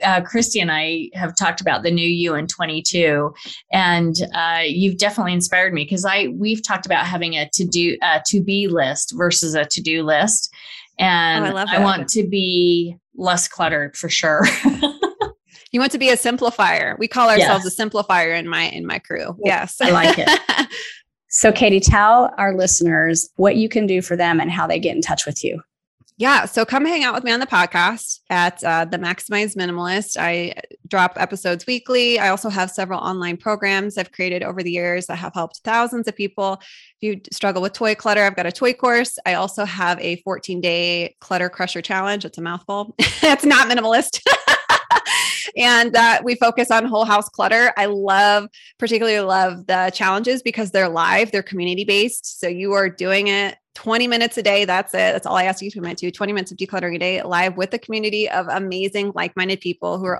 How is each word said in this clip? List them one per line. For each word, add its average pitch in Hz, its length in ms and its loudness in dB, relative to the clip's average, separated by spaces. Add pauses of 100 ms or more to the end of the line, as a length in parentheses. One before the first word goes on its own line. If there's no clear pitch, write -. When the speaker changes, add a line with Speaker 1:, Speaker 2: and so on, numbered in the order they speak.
Speaker 1:
uh, 185 200 2
Christy 226 400 -2
and 170 100 0
I 160 420 -2
have 180 220 -6
talked 170 240 0
about 165 240 0
the 170 80 0
new 170 160 2
you 170 260 0
in 151 140 -4
twenty-two, 160 880 0 (400)
and, 175 420 2 (180)
uh, 165 300 -2
you've 180 340 0
definitely 202 360 0
inspired 180 400 0
me 147 120 -4
'cause 185 200 -2
I, 196 240 0
we've 214 360 -2
talked 185 200 -4
about 180 200 0
having 170 300 -4
a 151 140 -4
to-do, 175 520 0
uh, 160 260 2
to-be 196 420 0
list 147 480 -2
versus 170 360 0
a 151 120 0
to-do 160 380 -2
list. 156 460 0 (480)
And 170 460 2
Speaker 2:
Oh, 190 60 0
I - 20 0
love 196 180 -4
Speaker 1:
I 185 120 2
Speaker 2:
it. - 20 6
Speaker 1:
want 190 280 2
to 214 140 2
be 175 680 2 (200)
less 180 340 0
cluttered 156 480 -2
for 170 120 -8
sure. 156 360 2 (180)
<laughs> - 180 2 (920)
Speaker 2:
You 247 100 0
want 269 100 0
to 302 60 -2
be 254 100 2
a 254 80 6
simplifier. 233 840 0
We 220 120 -2
call 240 200 4
ourselves 196 360 4
Speaker 1:
Yes. 185 120 -4
Speaker 2:
a 226 60 -2
simplifier 180 560 0
in 165 80 -6
my, 165 220 -2
in 165 160 -8
my - 140 -4
crew. - 440 -8
Speaker 1:
Yeah, 190 180 2
Speaker 2:
Yes. - 200 -8
Speaker 1:
I 262 100 4
like 175 260 4
it. - 120 0 (440)
Speaker 2:
<laughs> - 60 -12 (480)
Speaker 3:
So - 240 4
Katie, 202 300 4
tell 220 560 6
our 196 180 0
listeners 165 800 2
what 196 220 4
you 220 100 4
can 220 180 0
do 185 160 2
for 175 140 -4
them 170 240 2
and 156 100 0
how 170 180 -2
they 165 120 0
get 170 160 -2
in - 60 0
touch - 240 -4
with - 180 -6
you. - 180 -4 (560)
Speaker 2:
Yeah. 262 280 4
So - 180 0
come 269 220 0
hang 320 180 0
out 247 100 0
with 254 120 -4
me 233 60 0
on 240 100 0
the 269 40 -2
podcast 180 840 0
at, 180 340 0
uh, 165 220 2
The 175 120 -4
Maximized 202 600 -4
Minimalist. 180 600 -4
I 170 360 -2 (340)
drop 180 300 2
episodes 180 500 -4
weekly. 240 520 0
I 202 100 2
also 196 180 -2
have 190 240 -2
several 185 300 -6
online 175 340 -4
programs 202 600 -2
I've 185 160 -6
created 180 280 -4
over 180 220 -6
the 175 80 -6
years 175 360 -2
that 175 100 -8
have 175 160 -10
helped 170 320 -6
thousands 233 420 -2
of 208 80 -4
people. 196 460 -4
If - 400 -20
you 202 200 -4 (120)
struggle 202 280 -2
with 196 120 -4
toy 214 220 -2
clutter, 208 280 2
I've 196 140 0
got 180 80 -2
a 175 80 -4
toy 254 200 0
course. 247 520 0
I 185 80 0
also 190 320 -2
have 180 340 -2
a 170 220 -4
fourteen 185 400 -6
day 175 580 -2
clutter 180 300 -2
crusher 180 320 -6
challenge. 196 420 -4
It's - 140 -14
a 170 40 -12
mouthful. 202 560 -8
<laughs> - 80 2 (160)
It's 294 240 4
not 269 240 6
minimalist. 233 560 0
<laughs> 508 60 4 (1300)
And, 240 380 4
uh, 233 280 6
we 247 120 -2
focus 240 340 2
on 226 160 4
whole 226 200 2
house 208 240 2
clutter. 220 480 2
I 202 80 2
love, 202 640 2 (280)
particularly 220 440 0
love 185 460 0
the 185 260 2
challenges 220 480 0
because 220 300 -4
they're 190 180 2
live, 185 420 2
they're 196 120 -2
community 180 420 -4
based. 208 560 -2
So 185 60 -4
you 180 260 -4
are 196 160 2
doing 190 380 0
it 196 280 -2 (180)
twenty 233 340 0
minutes 233 300 -2
a 226 60 -2
day. 202 220 2
That's 190 280 -2
it. 185 200 2
That's - 120 -4
all - 120 -2
I 185 60 4
ask 190 180 -2
you 196 80 -10
to 214 80 -12
commit 175 220 -8
to, 180 120 -6
twenty 202 220 -4
minutes 190 180 -6
of 185 60 -16
decluttering 185 380 -6
a 170 40 -8
day 180 240 -2
live 180 320 0
with 185 180 -4
a 233 60 -6
community 214 500 -4
of 180 200 -2
amazing, 196 640 -4
like-minded 185 460 -4
people 175 360 -6
who 185 80 -6
are 180 140 -4